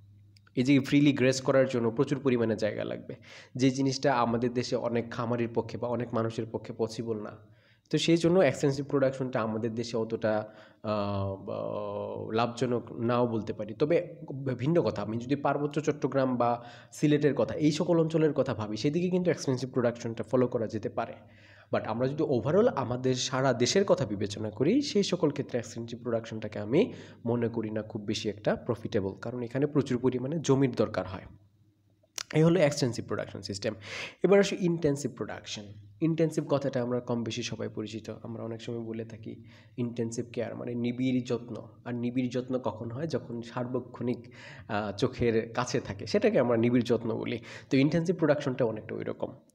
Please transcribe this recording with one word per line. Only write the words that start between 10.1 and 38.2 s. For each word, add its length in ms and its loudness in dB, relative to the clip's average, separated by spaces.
আহ, 520 -2
বা, 200 -8
লাভজনক 560 0
নাও 360 0
বলতে 260 -2
পারি। 200 -8
তবে 420 2
ভিন্ন 240 2
কথা, 200 0
আমি 160 -4
যদি 180 -2
পার্বত্য 460 0
চট্টগ্রাম 560 0
বা 280 2
সিলেটের 420 4
কথা, 200 0
এই 180 2
সকল 280 2
অঞ্চলের 340 4
কথা 200 2
ভাবি, 240 -4
সেদিকে 320 0
কিন্তু 220 2
এক্সটেন্সিভ 400 -2
প্রোডাকশনটা 520 0
ফলো 240 2
করা 200 -2
যেতে 220 -4
পারে। 240 -6
but 120 0
আমরা 240 -2
যদি 160 -2
overall 440 4
আমাদের 480 0
সারা 380 2
দেশের 320 4
কথা 200 4
বিবেচনা 440 -4
করি, 320 2
সেই 220 2
সকল 260 2
ক্ষেত্রে 300 -4
এক্সটেন্সিভ 420 -10
প্রোডাকশনটাকে 580 -4
আমি 340 2
মনে 220 2
করি 220 -2
না 120 -4
খুব 200 -8
বেশি 280 -2
একটা 260 0
প্রফিটেবল, 560 -2
কারণ 220 -6
এখানে 240 0
প্রচুর 300 2
পরিমাণে 420 0
জমির 320 4
দরকার 360 0
হয়। 160 -10
এই 100 6
হলো 160 6
এক্সটেন্সিভ 460 2
প্রোডাকশন 360 -6
সিস্টেম। 320 -4
এবার 160 8
আসি 200 4
ইনটেনসিভ 560 2
প্রোডাকশন। 480 -8
ইনটেনসিভ 480 2
কথাটা 320 0
আমরা 180 -2
কম 240 -2
বেশি 200 -4
সবাই 320 -6
পরিচিত। 380 -8